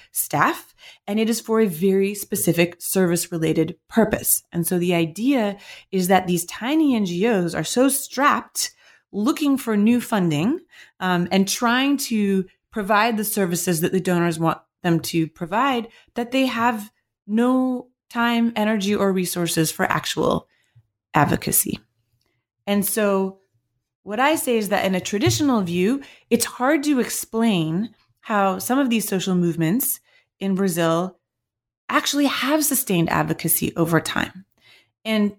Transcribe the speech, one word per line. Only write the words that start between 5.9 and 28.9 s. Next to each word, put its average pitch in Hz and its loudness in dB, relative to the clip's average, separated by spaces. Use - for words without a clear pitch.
is 185 0
that 185 4
these 175 0
tiny 277 0
N 208 0
G 175 0
Os 180 0
are 156 -2
so 254 2
strapped - -2
looking 269 0
for 233 -2
new 220 4
funding, 190 0
um, 180 0
and 196 4
trying 254 0
to 202 0
provide 214 2
the 214 -2
services 175 -2
that 175 0
the 190 0
donors 170 0
want 165 0
them 165 2
to 160 -2
provide, 226 -2
that 240 -6
they 269 2
have 233 -2
no 254 0
time, 233 0
energy, 214 0
or 196 2
resources 175 0
for - -4
actual - -2
advocacy. - 0
And 202 2
so 196 0
what 214 -6
I 294 2
say 262 0
is 208 -2
that 202 0
in 190 0
a 185 -2
traditional 220 0
view, 185 0
it's 233 -2
hard 277 -2
to 285 0
explain 208 -2
how 196 0
some 247 -2
of 277 0